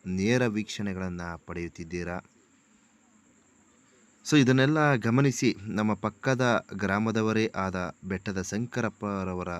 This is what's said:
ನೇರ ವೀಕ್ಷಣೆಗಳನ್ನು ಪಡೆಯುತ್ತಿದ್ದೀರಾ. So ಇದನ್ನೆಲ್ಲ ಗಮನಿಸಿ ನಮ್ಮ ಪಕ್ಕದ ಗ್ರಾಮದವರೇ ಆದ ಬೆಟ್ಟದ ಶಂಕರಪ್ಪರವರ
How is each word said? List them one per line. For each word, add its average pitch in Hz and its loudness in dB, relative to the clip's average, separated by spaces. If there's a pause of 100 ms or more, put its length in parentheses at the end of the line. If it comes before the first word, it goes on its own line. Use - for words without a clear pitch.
ನೇರ 107 2
ವೀಕ್ಷಣೆಗಳನ್ನು 92 -6
ಪಡೆಯುತ್ತಿದ್ದೀರಾ. 87 -8 (2000)
So 151 6
ಇದನ್ನೆಲ್ಲ 135 4
ಗಮನಿಸಿ 123 2
ನಮ್ಮ 107 0
ಪಕ್ಕದ 120 0
ಗ್ರಾಮದವರೇ 110 0
ಆದ 92 -4
ಬೆಟ್ಟದ 92 -4
ಶಂಕರಪ್ಪರವರ 101 -4 (120)